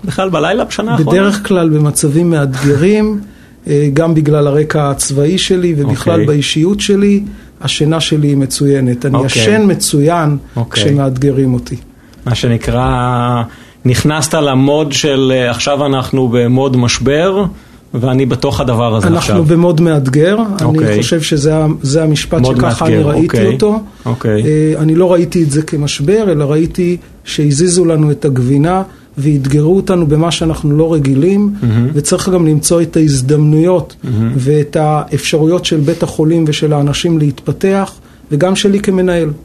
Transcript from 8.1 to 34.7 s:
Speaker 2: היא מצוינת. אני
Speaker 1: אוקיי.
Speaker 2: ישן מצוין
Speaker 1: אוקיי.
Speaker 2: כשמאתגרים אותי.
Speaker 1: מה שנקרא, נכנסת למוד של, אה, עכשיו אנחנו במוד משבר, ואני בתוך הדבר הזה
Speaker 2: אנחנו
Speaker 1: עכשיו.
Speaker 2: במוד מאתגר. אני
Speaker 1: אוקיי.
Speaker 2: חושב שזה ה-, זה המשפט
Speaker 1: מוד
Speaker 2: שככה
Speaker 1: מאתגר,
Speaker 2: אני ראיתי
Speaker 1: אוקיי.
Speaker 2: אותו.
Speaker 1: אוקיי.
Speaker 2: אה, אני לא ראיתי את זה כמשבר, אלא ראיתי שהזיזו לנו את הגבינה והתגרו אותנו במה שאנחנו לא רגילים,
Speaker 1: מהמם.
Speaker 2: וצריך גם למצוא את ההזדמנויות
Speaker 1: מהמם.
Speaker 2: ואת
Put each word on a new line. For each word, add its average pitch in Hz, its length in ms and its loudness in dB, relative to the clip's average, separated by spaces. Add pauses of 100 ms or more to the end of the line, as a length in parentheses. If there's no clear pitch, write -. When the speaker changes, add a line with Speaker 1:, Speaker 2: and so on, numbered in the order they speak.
Speaker 2:
היא 143 100 2
מצוינת. 135 680 0
אני 135 100 0
Speaker 1:
אוקיי. 135 260 0
Speaker 2:
ישן 214 300 2
מצוין 151 680 0 (180)
Speaker 1:
אוקיי. 123 280 -2
Speaker 2:
כשמאתגרים 135 720 0
אותי. 120 220 -6 (500)
Speaker 1:
מה 123 100 -2
שנקרא, 123 1080 -2 (420)
נכנסת 147 480 0
למוד 143 580 2
של, 135 440 0
אה, 123 160 0
עכשיו 139 340 -2
אנחנו 135 420 -2
במוד 127 500 0
משבר, 147 680 0 (480)
ואני 127 320 0
בתוך 139 360 -2
הדבר 117 340 0
הזה 101 120 0
Speaker 2:
אנחנו - 100 2
Speaker 1:
עכשיו. 160 260 0
Speaker 2:
במוד 165 380 2
מאתגר. 156 560 2 (240)
אני 156 40 -2
Speaker 1:
אוקיי. 131 320 2
Speaker 2:
חושב 156 240 0
שזה 156 360 0
ה-, 156 100 2 (140)
זה 143 220 0
המשפט 151 380 0
Speaker 1:
מוד 127 140 2
Speaker 2:
שככה 123 300 0
Speaker 1:
מאתגר, 160 120 2
Speaker 2:
אני 156 60 2
ראיתי 147 340 0
Speaker 1:
אוקיי. 101 160 2
Speaker 2:
אותו. 214 260 0 (260)
Speaker 1:
אוקיי. 117 380 -2
Speaker 2:
אה, 151 340 0
אני 156 180 2
לא 175 180 2
ראיתי 175 300 0
את 147 80 0
זה 147 100 0
כמשבר, 156 720 -2
אלא 147 200 0
ראיתי 175 460 -2 (260)
שהזיזו 165 640 0
לנו 156 260 2
את 143 140 -4
הגבינה 143 580 2 (340)
והתגרו 147 580 2
אותנו 185 320 0
במה 156 240 2
שאנחנו 156 460 -2
לא 160 160 2
רגילים, 165 680 2
Speaker 1:
מהמם. 117 320 2
Speaker 2:
וצריך 156 360 -2
גם 180 180 2
למצוא 156 340 2
את 165 160 -2
ההזדמנויות 151 1040 2
Speaker 1:
מהמם. 117 320 -2
Speaker 2:
ואת 143 400 0